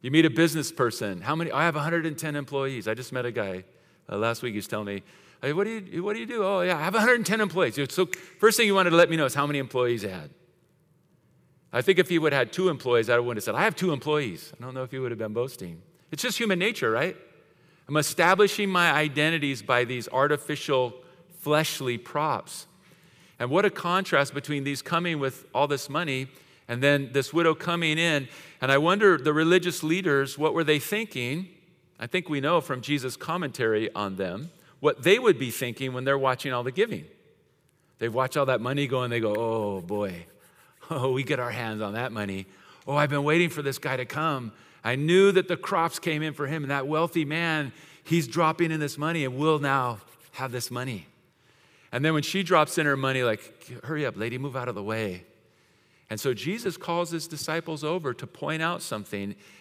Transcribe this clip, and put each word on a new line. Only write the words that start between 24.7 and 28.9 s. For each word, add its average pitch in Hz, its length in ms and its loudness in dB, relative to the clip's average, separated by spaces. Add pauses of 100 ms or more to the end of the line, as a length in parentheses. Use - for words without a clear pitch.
coming 170 380 -2
with 135 340 -4
all 139 140 2
this 139 220 -4
money 135 380 -4 (400)
and 120 160 -2
then 139 300 4
this 135 200 0
widow 165 220 4
coming 165 420 -2
in. 151 300 0 (340)
And 131 100 2
I 139 60 8
wonder, 185 400 6